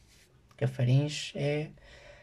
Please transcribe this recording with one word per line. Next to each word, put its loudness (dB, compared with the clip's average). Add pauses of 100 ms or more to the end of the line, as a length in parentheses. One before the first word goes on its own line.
(500)
Porque -4
a 4
faringe 2
é -2 (540)